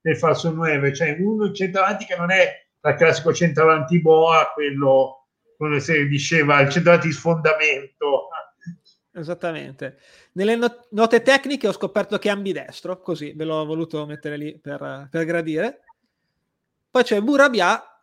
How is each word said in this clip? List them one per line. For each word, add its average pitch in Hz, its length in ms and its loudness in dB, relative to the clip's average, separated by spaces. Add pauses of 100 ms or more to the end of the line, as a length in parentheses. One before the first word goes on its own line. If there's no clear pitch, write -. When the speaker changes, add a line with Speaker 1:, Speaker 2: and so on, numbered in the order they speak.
Speaker 1:
del 160 160 0
falso 165 340 0
nove, 156 440 -2
cioè 151 260 -2
uno 208 320 -2
centravanti 190 540 -2
che 180 100 -6
non 175 160 -2
è 185 340 0 (160)
il 143 140 0
classico 160 360 2
centravanti 160 680 2
Boa, 160 520 4
quello, 139 760 0 (280)
come 151 220 -2
si 143 300 0
diceva, 143 520 2
il 139 100 4
centravanti 170 360 4
di 160 60 -2
sfondamento. 151 1200 -2 (800)
Speaker 2:
Esattamente. 151 880 -10 (340)
Nelle 208 220 0
not-, 233 360 -4
note 226 320 2
tecniche 269 440 0
ho 196 60 0
scoperto 202 460 -4
che 208 100 -4
è - 20 0
ambidestro, 185 680 -8
così 147 340 -8
ve 151 100 -10
l'ho 156 200 -4
voluto 160 420 -8
mettere 147 300 -12
lì 151 220 -12
per, 139 520 -14
per 165 140 -2
gradire. 165 580 -4 (1080)
Poi 254 120 2
c'è 220 180 0
Burabia 233 600 2 (200)